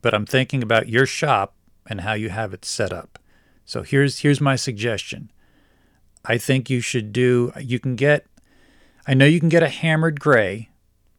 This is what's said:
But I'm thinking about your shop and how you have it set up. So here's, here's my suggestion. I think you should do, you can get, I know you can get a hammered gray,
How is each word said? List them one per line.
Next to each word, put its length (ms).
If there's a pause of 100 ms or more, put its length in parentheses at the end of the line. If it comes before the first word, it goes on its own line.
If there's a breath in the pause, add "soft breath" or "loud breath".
But 120
I'm 120
thinking 360
about 260
your 180
shop 480 (320)
and 160
how 120
you 160
have 240
it 100
set 280
up. 260 (460)
So 180
here's, 380
here's 200
my 160
suggestion. 760 (920)
I 140
think 320
you 100
should 320
do, 480
you 180
can 180
get, 300 (800 soft breath)
I 80
know 100
you 160
can 80
get 140
a 60
hammered 520
gray, 500 (480)